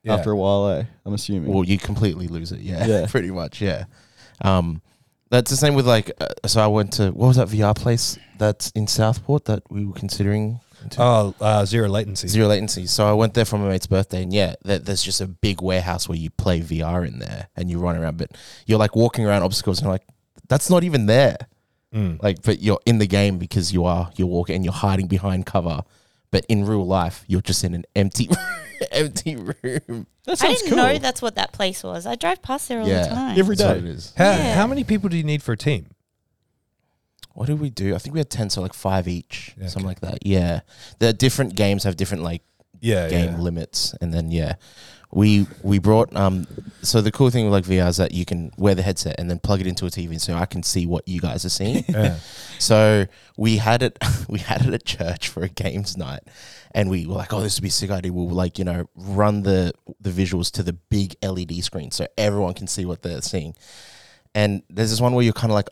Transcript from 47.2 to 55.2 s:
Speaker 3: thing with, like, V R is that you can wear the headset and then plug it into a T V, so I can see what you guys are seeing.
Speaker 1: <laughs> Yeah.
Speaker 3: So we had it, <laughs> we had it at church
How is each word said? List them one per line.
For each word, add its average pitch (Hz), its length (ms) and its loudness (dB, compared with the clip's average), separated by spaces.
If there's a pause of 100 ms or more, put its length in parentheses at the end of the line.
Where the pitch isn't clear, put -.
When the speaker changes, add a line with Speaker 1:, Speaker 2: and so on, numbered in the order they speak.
Speaker 3:
thing 120 120 2
with, 104 100 2
like, 95 120 4
V 92 160 4
R 87 80 4
is 87 80 0
that 92 160 0
you 87 100 -2
can 85 340 -6
wear 98 160 4
the 90 100 0
headset 87 360 -2
and 87 100 -6
then 85 100 -4
plug 101 200 0
it 92 80 -4
into 90 180 -4
a 87 40 -4
T 85 180 -6
V, 82 100 -8
so 87 160 -4
I 85 120 -2
can 90 180 -6
see - 220 -2
what 85 240 -2
you 87 100 -4
guys 85 240 -4
are 90 60 -4
seeing. - 360 -2
Speaker 1:
<laughs> - 40 -4
Yeah. 101 300 0 (380)
Speaker 3:
So 107 480 4 (300)
we 110 220 2
had 113 260 2
it, - 140 -2 (160)
<laughs> - 160 -6
we 131 100 -4
had - 260 0
it - 80 0
at - 120 -4
church - 420 -6